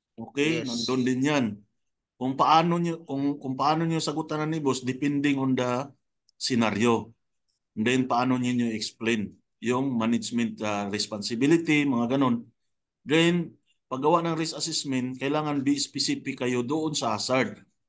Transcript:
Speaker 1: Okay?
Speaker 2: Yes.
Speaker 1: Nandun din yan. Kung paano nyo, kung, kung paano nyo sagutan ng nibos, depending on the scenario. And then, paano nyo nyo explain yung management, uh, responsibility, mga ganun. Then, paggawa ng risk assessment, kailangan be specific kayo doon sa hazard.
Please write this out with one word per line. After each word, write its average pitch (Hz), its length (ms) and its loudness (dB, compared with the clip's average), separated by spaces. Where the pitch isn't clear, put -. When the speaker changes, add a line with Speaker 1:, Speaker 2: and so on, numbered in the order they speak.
Speaker 1:
Okay? 147 480 -2
Speaker 2:
Yes. 120 80 -6
Speaker 1:
Nandun 120 320 -2
din 127 160 0
yan. 139 240 2
Kung 131 160 -4
paano 165 400 6
nyo, 170 240 -2
kung, 139 400 -4
kung 131 160 -6
paano 151 240 2
nyo 165 160 0
sagutan 151 480 -2
ng 156 80 -2
nibos, 139 320 0
depending 139 560 0
on 131 160 2
the 123 320 0
scenario. 113 720 2
And 107 80 -6
then, 127 240 2
paano 127 320 2
nyo 123 160 0
nyo 120 160 0
explain 110 640 -2
yung 127 400 -2
management, 113 640 -2
uh, 104 320 -2
responsibility, 135 880 0
mga 120 320 0
ganun. 127 320 2
Then, 170 560 2
paggawa 151 320 2
ng 165 160 -2
risk 160 160 -4
assessment, 131 640 -4
kailangan 143 480 -2
be 139 160 2
specific 139 640 -4
kayo 123 160 0
doon 151 320 -2
sa 113 240 -2
hazard. 117 480 0